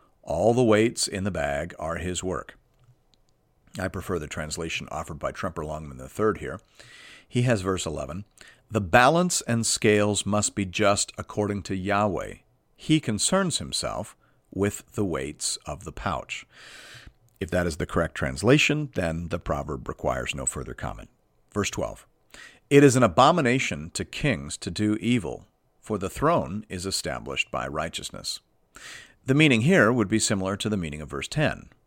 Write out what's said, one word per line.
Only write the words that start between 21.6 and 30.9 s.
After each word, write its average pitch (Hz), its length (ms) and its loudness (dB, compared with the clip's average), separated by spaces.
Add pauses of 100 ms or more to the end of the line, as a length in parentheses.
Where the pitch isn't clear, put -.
twelve, 53 360 -6 (640)
"It 143 140 10
is 131 120 10
an 127 80 6
abomination 123 880 4
to - 120 -8
kings 78 540 -4
to - 120 -10
do 107 280 0
evil, 107 500 -2 (320)
for - 180 -6
the 92 120 -6
throne 107 600 -2
is 90 160 -8
established 67 640 -6
by 64 180 -6
righteousness." - 720 -8 (840)
The 135 100 2
meaning 143 260 6
here 127 320 6
would 113 140 2
be 107 120 2
similar 98 380 -2
to 107 120 -4
the 104 80 0
meaning 76 240 -6